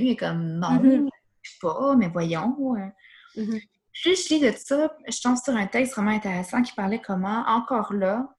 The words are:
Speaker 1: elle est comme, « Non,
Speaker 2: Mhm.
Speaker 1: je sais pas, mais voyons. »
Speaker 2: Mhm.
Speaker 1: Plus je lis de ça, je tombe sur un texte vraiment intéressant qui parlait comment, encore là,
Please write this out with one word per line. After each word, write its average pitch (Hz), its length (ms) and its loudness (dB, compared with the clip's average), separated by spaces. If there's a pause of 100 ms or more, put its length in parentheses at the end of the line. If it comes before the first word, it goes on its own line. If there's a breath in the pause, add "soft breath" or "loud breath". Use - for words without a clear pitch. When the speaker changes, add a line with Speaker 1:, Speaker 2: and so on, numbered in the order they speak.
Speaker 1:
elle - 20 2
est 240 80 0
comme, « 165 260 -4 (160)
Non, 175 140 0
Speaker 2:
Mhm. 269 360 4 (340)
Speaker 1:
je - 100 -18
sais - 100 -20
pas, 262 340 0
mais 202 120 4
voyons. » 170 480 -2 (800 soft breath)
Speaker 2:
Mhm. 214 240 -4 (420)
Speaker 1:
Plus 359 260 2
je 302 60 2
lis 311 60 4
de 254 160 6
ça, 302 360 0 (160)
je 240 120 -6
tombe 247 160 2
sur 254 180 -2
un 202 140 0
texte 247 260 -2
vraiment 214 160 0
intéressant 196 520 -2
qui 240 100 -4
parlait 208 280 -2
comment, 196 460 -2
encore 233 460 0
là, 202 360 0 (100)